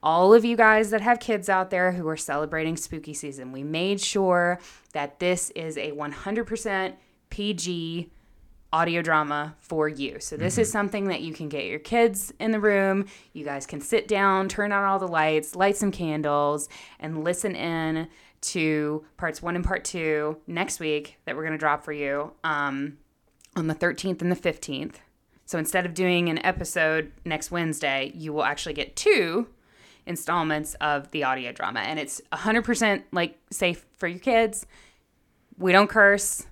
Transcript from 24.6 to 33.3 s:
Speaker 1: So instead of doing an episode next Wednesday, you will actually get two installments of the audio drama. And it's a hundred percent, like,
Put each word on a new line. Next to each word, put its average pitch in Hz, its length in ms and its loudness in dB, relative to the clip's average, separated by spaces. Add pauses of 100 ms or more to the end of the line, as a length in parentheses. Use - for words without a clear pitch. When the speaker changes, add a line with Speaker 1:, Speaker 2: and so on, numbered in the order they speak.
Speaker 1:
So 175 120 -6
instead 180 280 -2
of 170 80 -6
doing 175 340 2
an 160 160 -2
episode 160 680 0 (120)
next 156 280 -6
Wednesday, 151 640 -2
you 156 160 -10
will 147 120 -2
actually 147 300 -4
get 143 220 -8
two 226 500 2 (600)
installments 160 760 -2
of 147 320 -2
the 151 120 -2
audio 131 280 -2
drama. 113 280 -4
And 139 180 -4
it's 143 220 -8 (120)
a 156 40 -6
hundred 220 280 0
percent, 220 480 2
like, 175 260 -2 (120)